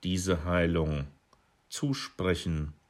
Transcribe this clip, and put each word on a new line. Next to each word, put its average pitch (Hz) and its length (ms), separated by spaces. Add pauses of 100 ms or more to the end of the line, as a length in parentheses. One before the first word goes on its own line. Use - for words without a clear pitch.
diese 90 400
Heilung 82 640 (600)
zusprechen 85 1040 (180)